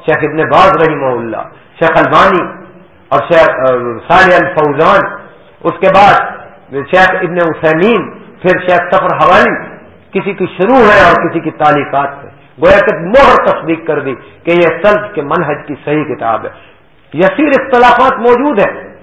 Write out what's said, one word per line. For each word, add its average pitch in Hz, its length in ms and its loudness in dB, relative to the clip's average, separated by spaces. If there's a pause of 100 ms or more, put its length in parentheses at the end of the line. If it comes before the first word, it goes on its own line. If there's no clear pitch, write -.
شیخ 151 160 0
ابن 151 140 -4
باز 151 520 2
رحمہ 139 180 -4
اللہ، 117 360 -6 (380)
شیخ 165 160 2
البانی 165 460 2 (680)
اور 139 100 0 (140)
شیخ، 160 180 4
آ، 127 140 -4 (440)
صالح 180 380 4
الفوزان، 156 540 0 (600)
اس 165 120 -2
کے - 220 -2
بعد 196 200 6 (580)
شیخ 180 380 0
ابن 180 240 -4
عثیمین، 170 760 0 (320)
پھر 180 180 0
شیخ 175 340 0
سفر 180 220 0
حوالی، 180 580 0 (380)
کسی 190 200 -4
کی 180 140 -4
شروع 208 300 0
ہے 208 320 4
اور 165 220 0
کسی 165 100 -4
کی 156 100 -6
تعلیقات 143 760 -2
ہے، - 40 -20 (300)
گویا 185 200 4
کہ 196 180 0
مہر 254 500 2
تصدیق 160 400 -4
کر 147 140 -4
دی 131 140 -8 (300)
کہ 165 60 -2
یہ 170 320 2
سلف - 320 0
کے 151 80 -6
منہج 147 340 -4 (100)
کی 147 80 -10 (100)
صحیح 151 200 -2
کتاب 113 400 -4
ہے۔ - 60 -10 (640)
یسیر 190 360 0
اختلافات 240 640 2
موجود 240 540 0
ہیں، - 360 -12